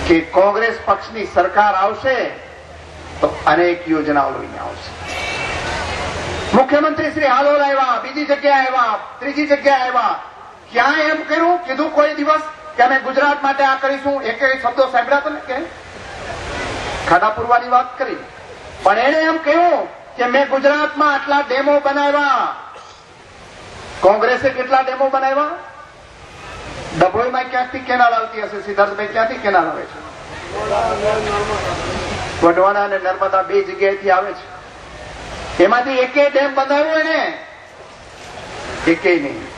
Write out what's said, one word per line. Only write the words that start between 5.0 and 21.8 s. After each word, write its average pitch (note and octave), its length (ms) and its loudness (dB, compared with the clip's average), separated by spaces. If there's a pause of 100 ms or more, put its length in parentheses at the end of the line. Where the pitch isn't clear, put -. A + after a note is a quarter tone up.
મુખ્યમંત્રી D4 580 2
શ્રી D4+ 180 0
હાલોલ C#4+ 320 4
આવ્યા, C4+ 420 2
બીજી C#4 220 -6
જગ્યાએ C#4 400 4
આવ્યા, B3 320 0 (220)
ત્રીજી C#4+ 280 -4
જગ્યાએ C#4 400 4
આવ્યા, A#3+ 280 0 (560)
ક્યાં C#4 300 2
એમ D#4 240 0
કર્યું, E4+ 340 2
કીધું D4 320 -4
કોઈ D4 240 4
દિવસ D4+ 300 0 (300)
કે A#3+ 80 6
અમે C4 160 4
ગુજરાત C#4 440 0
માટે C#4 200 2
આ C4+ 140 4
કરીશું? C#4 460 -2
એકેય B3+ 340 0
શબ્દો A#3+ 340 2
સાંભળ્યા B3+ 300 2
તમે D4+ 260 -4
કે? B3+ 100 -4 (1500)
ખાડા G#3+ 220 4
પૂરવાની A#3+ 400 0
વાત B3 260 2
કરી, A3+ 240 -6 (640)
પણ G3+ 140 6
એણે C#4 260 2
એમ D#4+ 160 2
કહ્યું D#4+ 480 2 (300)
કે B3 100 0
મેં C4+ 200 2
ગુજરાતમાં C#4+ 680 2
આટલા C#4+ 280 0
ડેમો C#4 400 0